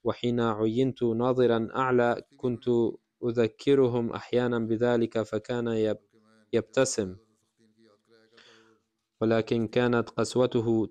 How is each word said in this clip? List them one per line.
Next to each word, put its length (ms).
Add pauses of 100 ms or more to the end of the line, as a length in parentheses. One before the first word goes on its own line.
وحين 360
عينت 600
ناظرا 760
أعلى 460 (140)
كنت 280 (600)
أذكرهم 880
أحيانا 460
بذلك 640
فكان 460
يب-، 300 (540)
يبتسم، 640 (2000)
ولكن 480
كانت 420
قسوته 800